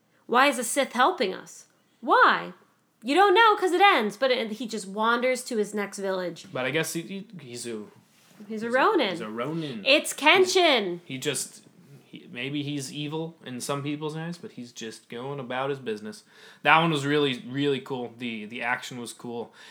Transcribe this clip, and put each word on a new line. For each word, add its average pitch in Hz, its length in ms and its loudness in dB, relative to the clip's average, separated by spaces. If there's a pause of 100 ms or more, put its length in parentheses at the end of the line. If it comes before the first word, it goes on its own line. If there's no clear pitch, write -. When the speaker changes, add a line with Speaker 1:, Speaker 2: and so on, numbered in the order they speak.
(280)
Speaker 1:
why 247 180 4
is 254 140 2
a 247 40 -4
Sith - 300 -2
helping 247 400 2
us? 170 320 -16 (360)
Why?" 226 520 4 (480)
"You 269 140 0
don't 392 180 6
know 440 220 8
'cause 370 160 0
it 359 100 4
ends," 294 360 4
but 269 120 2
it, 226 240 -2
he 226 140 -8
just 202 200 -8
wanders 240 580 0
to 240 120 -4
his 202 160 -2
next 202 240 -6
village. 185 560 -6
Speaker 2:
But 127 120 -2
I 131 40 0
guess 160 240 0
he, 165 80 -4
he, 196 260 -10 (140)
he's 120 240 -12
a 113 160 -8 (640)
Speaker 1:
He's 220 160 -8
a 233 40 -4
Speaker 2:
he's 233 80 -4
Speaker 1:
Ronin. 302 340 4
Speaker 2:
he's 170 120 -4
a 110 80 -8
Ronin. 131 560 -4
Speaker 1:
It's 294 280 4
Kenshin. 302 880 4
Speaker 2:
He's, 135 120 -10
he - 20 -6
just, - 460 -6 (420)
he, - 260 -20
maybe 139 320 -6
he's 139 300 -6
evil 160 420 -6 (100)
in 123 140 -10
some 143 240 -6
people's 147 320 -6
eyes, 170 220 -8
but - 160 -18
he's 120 180 -16
just - 380 -14
going 131 320 -10
about 127 280 -4
his 139 100 -4
business. 107 440 -8 (400)
That 151 160 6
one 170 100 2
was 143 160 -2
really, 139 440 0
really 139 320 -2
cool. 123 360 -10
The, 113 280 -8
the 120 160 -12
action 123 360 -4
was 117 140 -10
cool, 117 420 -12 (180)